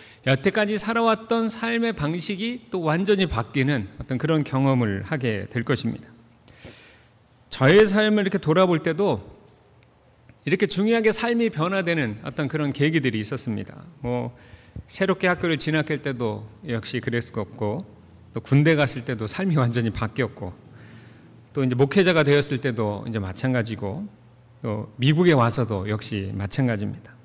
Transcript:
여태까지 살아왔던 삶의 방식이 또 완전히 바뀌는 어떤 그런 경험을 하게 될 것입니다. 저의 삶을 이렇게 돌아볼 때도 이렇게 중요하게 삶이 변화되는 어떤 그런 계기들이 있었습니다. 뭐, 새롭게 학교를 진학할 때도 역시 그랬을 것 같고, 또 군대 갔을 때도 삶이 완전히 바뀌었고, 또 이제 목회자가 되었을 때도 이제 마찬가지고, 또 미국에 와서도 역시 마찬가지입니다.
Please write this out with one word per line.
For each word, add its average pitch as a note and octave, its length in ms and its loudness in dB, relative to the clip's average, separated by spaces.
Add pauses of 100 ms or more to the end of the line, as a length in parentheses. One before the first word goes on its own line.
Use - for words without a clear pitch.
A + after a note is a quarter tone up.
(260)
여태까지 G3+ 520 2
살아왔던 A3+ 720 0
삶의 A#3 420 -2
방식이 F3+ 800 -4
또 F#3+ 100 -4
완전히 F#3 460 2
바뀌는 B2+ 640 0 (120)
어떤 C3 160 -4
그런 D#3 280 0
경험을 B2 600 2
하게 A2 460 -4
될 A#2+ 120 -4
것입니다. - 460 -4 (1400)
저의 F3+ 340 6
삶을 G#3+ 380 2
이렇게 F#3+ 160 0
돌아볼 E3 440 2
때도 D#3+ 520 -2 (1120)
이렇게 F#3 200 2
중요하게 A3 460 2
삶이 A#3 380 0
변화되는 E3 760 -2
어떤 C#3+ 240 -4
그런 D3+ 240 -2
계기들이 C#3+ 460 0
있었습니다. G#2 640 -6 (180)
뭐, A#2+ 360 -6 (500)
새롭게 F#3+ 400 0
학교를 F3 300 0
진학할 D3+ 460 -2
때도 A#2 440 -4 (220)
역시 A#2 320 -4
그랬을 A#2 320 -4
것 G#2 160 -6
같고, A2 380 -4 (480)
또 A2+ 60 -8
군대 D3 340 4
갔을 C3+ 300 0
때도 A2+ 220 -4
삶이 F3+ 300 -2
완전히 A#2+ 320 2
바뀌었고, A2 640 -4 (1040)
또 C#3 100 0
이제 B2+ 100 0
목회자가 D#3+ 500 4
되었을 C#3+ 360 2
때도 A2 480 -2
이제 A2 100 -4
마찬가지고, A2 880 -4 (540)
또 G#2+ 360 -6
미국에 D3+ 360 4
와서도 A2+ 560 2
역시 G#2 460 -4
마찬가지입니다. G#2 800 -4 (100)